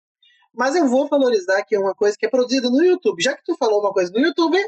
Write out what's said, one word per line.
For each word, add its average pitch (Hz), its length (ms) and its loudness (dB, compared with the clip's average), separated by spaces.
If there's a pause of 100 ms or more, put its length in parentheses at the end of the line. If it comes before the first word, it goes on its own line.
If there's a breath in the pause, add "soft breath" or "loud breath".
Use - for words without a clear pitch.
(520 soft breath)
Mas 262 240 -2
eu 330 100 4
vou 262 220 2
valorizar 226 480 2
aqui 202 220 -2
uma 196 160 -2
coisa 415 240 0
que 440 80 -2
é - 20 -6
produzida 247 400 -2
no 269 160 2
YouTube. 349 380 0
Já 262 120 -2
que - 80 -16
tu 339 140 -6
falou 214 240 0
uma 196 140 -2
coisa 180 180 -2
no 220 80 -2
YouTube, 330 480 0